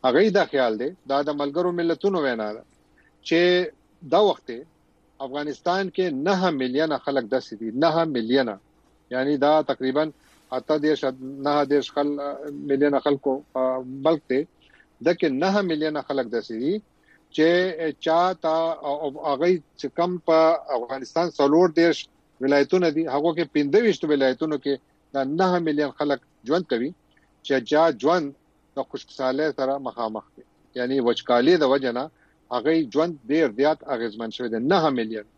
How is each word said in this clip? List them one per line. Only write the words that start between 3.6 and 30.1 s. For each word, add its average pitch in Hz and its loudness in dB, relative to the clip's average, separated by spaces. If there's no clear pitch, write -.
دا 170 4
وخت 202 2
یې 117 -10
افغانستان 147 -4
کې 185 -2
نهه 185 2
میلیونه 139 -2
خلک 139 -2
داسې 127 -4
دي، 113 -6
نهه 160 2
میلیونه، 123 0
یعنی 135 0
دا 147 4
تقریباً 139 -2
اته 131 -2
دېرش، 147 0
نهه 139 -2
دېرش 139 0
خل-، 143 -2
میلیونه 143 0
خلکو، 143 0
آ، 131 -2
ملک 139 -2
دی، 139 0
ده 160 2
کې 170 -2
نهه 170 0
میلیونه 156 -2
خلک 131 -4
داسې 113 -6
دي 160 -2
چې 156 4
چا 175 2
ته، 160 -2
او، 143 -2
او 151 -4
هغوی 170 0
چې - -10
کم 180 -2
په 160 2
افغانستان 131 -4
څلور 156 4
دېرش 165 2
ولایتونه 143 2
دي، 160 -2
هغو 147 0
کې 160 -4
پنځه 147 2
ویشت 214 0
ولایتونو 147 0
کې 139 -4
دا 135 -2
نهه 180 0
میلیون 151 0
خلک 147 -2
ژوند 160 0
کوي، 127 -2
چې 139 -2
چا 156 4
ژوند 143 0
د - -6
خوشحالۍ 139 -4
سره 135 -2
مخامخ 113 -6